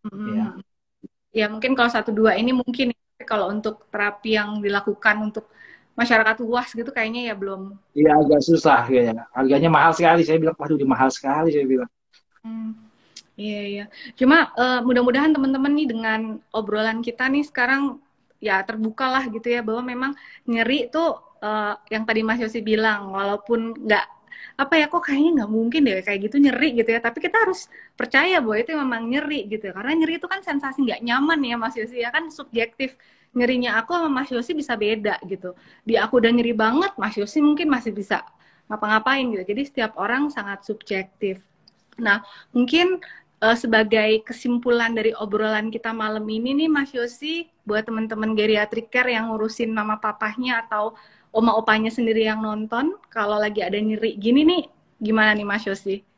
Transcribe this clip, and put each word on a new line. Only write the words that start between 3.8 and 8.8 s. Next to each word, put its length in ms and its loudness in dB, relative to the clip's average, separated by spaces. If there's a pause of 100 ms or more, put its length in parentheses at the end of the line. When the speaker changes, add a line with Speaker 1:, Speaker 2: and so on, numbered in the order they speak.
Speaker 1:
terapi 480 -2
yang 240 -2
dilakukan 640 0
untuk 240 -8 (480)
masyarakat 480 2
luas 320 -2
gitu 160 -6
kayaknya 400 -6
ya 40 -6
belum. 440 -10 (160)
Speaker 2:
Iya, 240 6
agak 240 6
susah 480 6